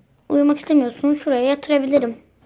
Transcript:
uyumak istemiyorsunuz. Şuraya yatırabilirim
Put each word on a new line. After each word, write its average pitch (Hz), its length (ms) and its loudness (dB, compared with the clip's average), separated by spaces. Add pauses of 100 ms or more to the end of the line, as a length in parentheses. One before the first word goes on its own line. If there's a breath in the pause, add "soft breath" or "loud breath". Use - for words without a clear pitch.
(300)
uyumak 285 300 2
istemiyorsunuz. 285 640 0
Şuraya 254 200 0
yatırabilirim 277 720 0 (300)